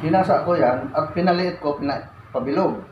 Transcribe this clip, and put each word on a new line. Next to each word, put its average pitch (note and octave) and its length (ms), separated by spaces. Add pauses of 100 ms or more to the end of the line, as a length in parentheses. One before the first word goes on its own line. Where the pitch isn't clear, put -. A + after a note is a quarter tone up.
Hinasa F3 400
ko F3 160
yan B2+ 320
at D#3 240
pinaliit F3 480
ko, D3 160
pina-, C#3 320 (240)
pabilog. C3 560